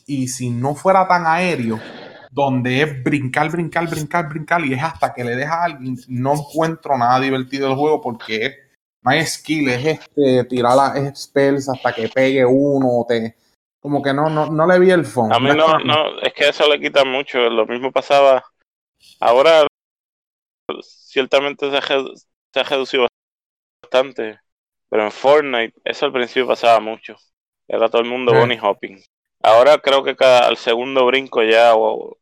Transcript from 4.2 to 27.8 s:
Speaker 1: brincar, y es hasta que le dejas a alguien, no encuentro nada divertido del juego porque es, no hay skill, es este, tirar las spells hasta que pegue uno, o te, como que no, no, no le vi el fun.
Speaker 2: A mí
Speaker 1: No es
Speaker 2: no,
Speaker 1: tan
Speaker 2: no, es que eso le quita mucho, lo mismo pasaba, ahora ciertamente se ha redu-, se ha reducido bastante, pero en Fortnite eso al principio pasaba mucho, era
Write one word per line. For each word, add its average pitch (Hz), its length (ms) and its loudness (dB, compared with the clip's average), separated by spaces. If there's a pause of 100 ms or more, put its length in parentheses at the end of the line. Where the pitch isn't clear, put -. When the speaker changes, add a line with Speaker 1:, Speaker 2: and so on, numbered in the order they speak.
Speaker 1:
brincar, 160 360 -4
y 131 80 -2
es 131 100 -4
hasta 143 300 -6
que 123 100 -10
le 120 120 -4
dejas 143 200 -4
a 170 80 -4
alguien, 131 340 -8 (100)
no 131 260 -2
encuentro 151 640 -4
nada 123 220 2
divertido 135 480 -4
del 135 100 0
juego 151 240 0
porque 110 440 -6
es, 135 100 -6 (460)
no 123 100 0
hay 156 140 0
skill, 151 440 -4
es 123 160 -4
este, 139 580 0
tirar 123 320 2
las 139 440 0
spells 139 500 0
hasta 127 240 -2
que 113 160 -6
pegue 131 360 2
uno, 135 440 2
o 120 180 0
te, 113 300 -4 (440)
como 143 220 -4
que 139 100 0
no, 151 160 0
no, 151 220 -2
no 160 160 2
le 180 100 4
vi 185 140 6
el 170 140 2
fun. 113 280 -2
Speaker 2:
A 120 60 2
mí 127 60 0
Speaker 1:
No 143 60 2
es 147 60 4
Speaker 2:
no, 156 80 4
Speaker 1:
tan 160 220 2
Speaker 2:
no, 151 340 -2
es - 120 -4
que 147 160 0
eso 151 200 0
le 147 100 2
quita 147 260 0
mucho, 127 440 -2
lo 117 160 0
mismo 123 260 -6
pasaba, 139 520 4 (760)
ahora 143 460 4 (1160)
ciertamente 139 880 -4
se 143 60 -2
ha 131 40 -2
redu-, 135 320 -4 (400)
se 135 60 -4
ha 127 40 -2
reducido 135 440 -2 (720)
bastante, 127 580 -4 (500)
pero 107 160 -2
en 104 60 -6
Fortnite 135 640 0 (100)
eso 117 220 -6
al 139 80 -6
principio 123 340 -4
pasaba 117 320 2
mucho, 110 360 -10 (520)
era 110 220 0